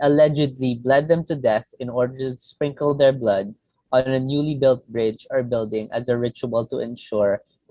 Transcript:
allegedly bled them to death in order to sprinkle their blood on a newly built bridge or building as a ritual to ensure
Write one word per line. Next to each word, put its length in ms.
allegedly 720
bled 300
them 180
to 80
death 320
in 80
order 240
to 240
sprinkle 560
their 180
blood 460
on 160
a 160
newly 320
built 320
bridge 480
or 80
building 480
as 160
a 80
ritual 560
to 80
ensure 640